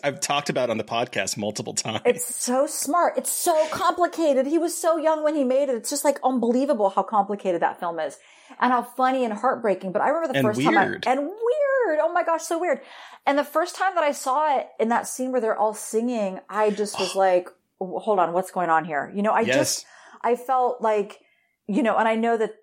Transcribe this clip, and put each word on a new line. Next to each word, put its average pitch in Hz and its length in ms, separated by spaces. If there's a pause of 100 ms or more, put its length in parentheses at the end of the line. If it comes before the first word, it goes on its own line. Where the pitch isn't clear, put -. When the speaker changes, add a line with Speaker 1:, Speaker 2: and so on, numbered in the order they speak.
Speaker 1:
I've 143 200
talked 143 280
about 156 200
it - 20
on 110 60
the 113 80
podcast 110 500
multiple 107 380
times. 110 320
Speaker 2:
It's 247 300
so 262 320
smart. 302 500
It's 262 140
so 311 360
complicated. 330 800
He 294 120
was 330 200
so 330 180
young 311 260
when 302 140
he 294 80
made 262 240
it. 269 80
It's 220 140
just, 285 160
like, 285 180
unbelievable 240 680
how 190 140
complicated 202 580
that - 200
film 170 180
is 147 180 (440)
and 247 100
how 240 120
funny 262 420
and 220 80
heartbreaking. 208 580
But - 120
I 165 40
remember 320 240
the 139 80
Speaker 1:
And 135 80
Speaker 2:
first 214 140
time 320 160
I, - 80
Speaker 1:
weird. - 200
Speaker 2:
and 262 140
weird! 453 840
Oh 330 120
my 349 100
gosh, 330 200
so 339 160
weird. 320 220 (460)
And 277 100
the 285 60
first 320 320
time 381 200
that 330 80
I 294 80
saw 277 460
it - 100 (120)
in 226 100
that 226 180
scene 254 240
where 254 100
they're 220 160
all 214 160
singing, 220 680 (100)
I 214 220
just 202 280
was 185 160
Speaker 1:
Oh. 190 40
Speaker 2:
like, 185 280 (320)
"W-, 180 200
hold 208 180
on, 170 160
what's 180 160
going 175 220
on 160 140
here?" 147 300
You 202 60
know, 202 100
I 202 100
Speaker 1:
Yes. 226 140
Speaker 2:
just, - 300 (380)
I 240 120
felt 247 460
like, 214 380 (480)
you 214 160
know, 220 120
and 220 120
I 220 80
know 226 220
that, 214 260